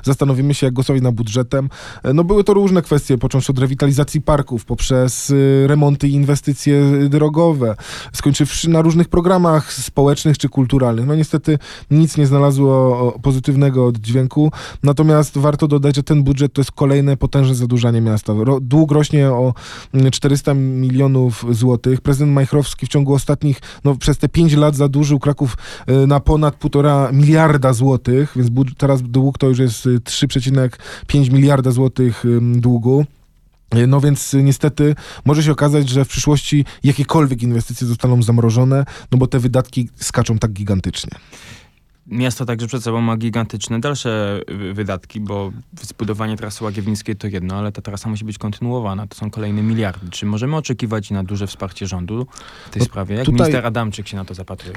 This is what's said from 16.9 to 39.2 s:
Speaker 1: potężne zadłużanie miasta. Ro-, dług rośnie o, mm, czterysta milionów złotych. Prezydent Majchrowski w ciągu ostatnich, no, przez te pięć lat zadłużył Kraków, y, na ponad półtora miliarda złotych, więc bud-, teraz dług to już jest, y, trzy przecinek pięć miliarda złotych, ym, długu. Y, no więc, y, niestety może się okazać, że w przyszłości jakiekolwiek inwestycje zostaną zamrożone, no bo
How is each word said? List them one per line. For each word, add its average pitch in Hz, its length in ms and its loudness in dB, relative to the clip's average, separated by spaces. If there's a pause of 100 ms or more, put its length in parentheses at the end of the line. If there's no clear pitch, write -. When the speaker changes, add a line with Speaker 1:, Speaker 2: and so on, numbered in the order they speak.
Speaker 1:
potężne 131 220 2
zadłużanie 120 460 0
miasta. 110 320 0
Ro-, 127 280 2
dług 147 300 2
rośnie 147 380 2
o, 127 240 0 (400)
mm, 131 180 4
czterysta 143 420 0
milionów 131 960 0
złotych. 123 520 0
Prezydent 143 300 0
Majchrowski 139 540 0
w - 40 -10
ciągu 139 240 2
ostatnich, 143 480 0 (220)
no, 139 120 2
przez 131 220 0
te 147 120 0
pięć 165 240 4
lat 147 220 4
zadłużył 143 440 2
Kraków, 143 380 -2 (320)
y, 135 180 4
na 143 120 4
ponad 151 360 2
półtora 143 560 2
miliarda 147 640 4
złotych, 127 600 0
więc 123 140 0
bud-, 131 280 -2
teraz 135 240 0
dług 131 360 0
to 139 100 2
już 127 120 2
jest, 127 260 -2
y, 123 140 2
trzy - 280 -4
przecinek 131 520 -2 (280)
pięć 139 220 2
miliarda 135 420 4
złotych, 123 540 0
ym, 120 360 2
długu. 123 440 2 (680)
Y, 120 120 4
no 139 140 4
więc, 143 320 0
y, 139 100 4
niestety 147 520 2 (300)
może 151 180 2
się 151 80 2
okazać, 143 380 2
że 131 160 0
w - 20 -2
przyszłości 143 580 0 (180)
jakiekolwiek 135 600 0
inwestycje 120 440 -2
zostaną 123 360 0
zamrożone, 120 600 2 (260)
no 123 60 2
bo 127 100 2